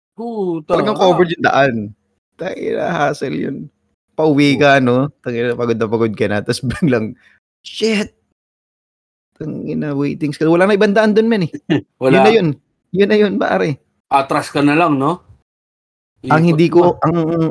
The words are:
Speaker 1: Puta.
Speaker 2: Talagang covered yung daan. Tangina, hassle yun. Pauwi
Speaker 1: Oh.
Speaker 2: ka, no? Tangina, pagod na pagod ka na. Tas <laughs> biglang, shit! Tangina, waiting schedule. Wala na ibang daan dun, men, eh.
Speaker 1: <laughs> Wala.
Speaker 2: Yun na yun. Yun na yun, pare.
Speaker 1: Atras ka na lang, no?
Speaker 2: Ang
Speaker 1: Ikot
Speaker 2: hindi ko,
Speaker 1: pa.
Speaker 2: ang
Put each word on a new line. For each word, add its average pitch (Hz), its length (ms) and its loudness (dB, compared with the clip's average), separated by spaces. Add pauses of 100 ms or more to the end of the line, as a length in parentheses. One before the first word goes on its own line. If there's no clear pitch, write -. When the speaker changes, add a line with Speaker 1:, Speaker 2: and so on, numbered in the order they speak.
(180)
Speaker 1:
Puta. 190 560 -6
Speaker 2:
Talagang 196 240 0
covered 180 320 2
yung - 160 -4
daan. 135 300 0 (580)
Tangina, - 540 -8
hassle 147 480 -4
yun. 139 220 -6 (580)
Pauwi 143 400 2
Speaker 1:
Oh. - 20 0
Speaker 2:
ka, 143 220 4
no? 131 320 2 (100)
Tangina, 120 320 -4
pagod 120 220 -2
na 113 100 -2
pagod 110 300 0
ka 113 100 -2
na. 104 140 -2
Tas - 260 -6
<laughs> - 0 -
biglang, 120 480 -2 (480)
shit! 214 540 -4 (1200)
Tangina, 156 580 -8
waiting 143 380 -4
schedule. 160 240 0
Wala 180 100 2
na 202 140 2
ibang 202 160 2
daan 220 160 2
dun, 220 160 2
men, 214 180 0
eh. 147 60 -6 (160)
Speaker 1:
<laughs> 151 160 0 (160)
Wala. 131 160 4
Speaker 2:
Yun - 80 6
na 220 80 6
yun. 208 160 2 (420)
Yun 202 220 0
na 214 80 4
yun, 202 160 2
pare. 190 340 -2 (380)
Speaker 1:
Atras 139 420 -2
ka 143 140 -2
na 143 100 4
lang, 156 220 2
no? 143 240 -2 (1040)
Speaker 2:
Ang 156 180 2
Speaker 1:
Ikot 170 80 4
Speaker 2:
hindi 165 180 4
ko, 175 140 4 (120)
Speaker 1:
pa. - 100 -8
Speaker 2:
ang 160 140 0 (340)